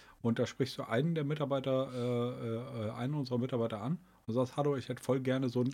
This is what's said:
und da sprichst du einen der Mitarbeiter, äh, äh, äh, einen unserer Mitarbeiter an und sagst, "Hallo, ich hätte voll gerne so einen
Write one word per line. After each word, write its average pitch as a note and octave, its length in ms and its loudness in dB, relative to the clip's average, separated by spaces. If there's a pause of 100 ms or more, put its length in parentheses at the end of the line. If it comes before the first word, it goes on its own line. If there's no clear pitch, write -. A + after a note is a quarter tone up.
(220)
und A#2 180 2
da B2 60 4
sprichst - 320 -2
du C3+ 60 -6
einen C#3+ 320 2
der D#3 80 0
Mitarbeiter, C3+ 720 0
äh, B2 540 0
äh, A2+ 400 -4
äh, A2+ 40 -2
einen B2 220 -2
unserer B2+ 240 0
Mitarbeiter A#2 440 0
an C#3 160 -2 (280)
und A2+ 80 -2
sagst, B2+ 240 0
"Hallo, C#3+ 180 2
ich B2 140 -4
hätte B2 120 -8
voll C3 200 2
gerne C3 260 2
so B2 140 2
einen B2 120 2